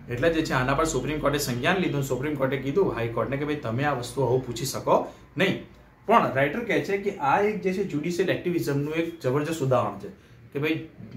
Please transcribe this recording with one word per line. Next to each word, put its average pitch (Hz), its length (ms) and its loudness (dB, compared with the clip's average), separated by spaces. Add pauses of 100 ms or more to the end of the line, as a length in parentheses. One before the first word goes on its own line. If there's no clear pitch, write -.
એટલે 127 240 2
જે 160 120 2
છે - 80 -2
આના 131 200 2
પર 160 120 2
સુપ્રીમ 135 340 -2
કોર્ટે 143 180 2
સંજ્ઞાન 139 400 0
લીધું. 143 260 0
સુપ્રીમ 135 320 -2
કોર્ટે 135 220 0
કીધું 139 380 2
હાઈકોર્ટને 117 420 -2
કે 147 80 -4
ભાઈ 151 100 -2
તમે 123 280 -2
આ 147 100 2
વસ્તુ 123 280 -4
આવું 127 240 2
પૂછી 120 200 -4
શકો 139 420 0 (300)
નહીં. 185 260 0 (420)
પણ 175 280 4
રાઇટર 143 260 2
કહે 214 240 0
છે 196 140 -2
કે 202 200 -4
આ 143 220 4
એક 202 220 0
જે 185 120 0
છે 196 100 -2
જ્યુડિશિયલ 170 460 -2
એક્ટિવિઝમનું 143 640 -2
એક 165 280 -4
જબરજસ્ત 147 420 0
ઉદાહરણ 123 360 2
છે - 300 -16 (240)
કે 143 60 -4
ભાઈ 156 300 -2 (260)